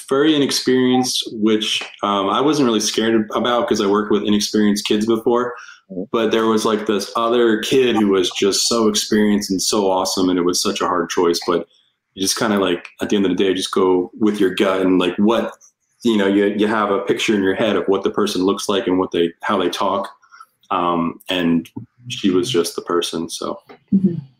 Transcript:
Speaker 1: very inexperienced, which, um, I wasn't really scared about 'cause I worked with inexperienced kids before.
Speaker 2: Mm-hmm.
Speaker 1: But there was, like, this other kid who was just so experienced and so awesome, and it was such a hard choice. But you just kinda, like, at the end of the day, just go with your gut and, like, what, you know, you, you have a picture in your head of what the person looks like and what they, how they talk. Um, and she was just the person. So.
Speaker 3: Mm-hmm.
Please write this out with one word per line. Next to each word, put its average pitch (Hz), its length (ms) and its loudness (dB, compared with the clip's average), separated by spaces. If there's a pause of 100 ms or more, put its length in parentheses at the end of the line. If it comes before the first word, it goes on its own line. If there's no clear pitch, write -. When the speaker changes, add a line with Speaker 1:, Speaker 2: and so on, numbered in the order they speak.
Speaker 1:
very 147 260 2
inexperienced, 127 1000 0
which, 110 480 0 (220)
um, 101 260 0
I 107 100 0
wasn't 143 280 2
really 110 120 2
scared 110 540 0
about 120 340 0
'cause 110 140 0
I 101 60 2
worked 104 240 2
with 101 120 0
inexperienced 104 600 0
kids 107 200 0
before. 120 500 0 (360)
Speaker 2:
Mm-hmm. 92 120 -8 (100)
Speaker 1:
But 113 180 0
there 113 140 2
was, 110 180 2
like, 107 220 0
this 101 320 -2
other 117 420 2
kid 120 380 2
who 107 120 2
was 95 220 2
just - 380 0
so 117 180 0
experienced 104 640 0
and 92 100 -2
so 98 300 0
awesome, 92 380 0
and 90 100 0
it 87 40 0
was 87 180 0
such 101 180 -4
a 90 80 -2
hard 87 220 -2
choice. 85 360 0
But 85 220 -2 (460)
you 95 80 -8
just 95 160 -2
kinda, 104 220 0
like, 90 280 -2 (140)
at - 80 -6
the - 80 2
end 98 80 2
of 90 100 2
the 101 80 0
day, 95 100 2
just - 200 -4
go 92 360 2 (100)
with 104 200 0
your 95 140 2
gut 95 280 0
and, 92 180 2
like, 87 180 0
what, 107 340 0 (520)
you 113 140 2
know, 98 100 2
you, 101 180 2 (120)
you 107 100 2
have 107 240 0
a 98 100 0
picture - 340 0
in 101 80 2
your 95 120 2
head 107 200 0
of 87 120 0
what 95 160 0
the 107 80 0
person 101 320 -2
looks 98 260 0
like 98 180 -2
and 90 120 0
what 92 120 -2
they, 85 300 0
how 104 160 -2
they 90 120 0
talk. 98 400 -4 (640)
Um, 87 560 -2
and 85 420 0 (400)
she - 220 -2
was 90 180 0
just 85 260 -2
the - 60 -8
person. 85 480 -2
So. - 300 -8 (340)
Speaker 3:
Mm-hmm. 185 220 4 (240)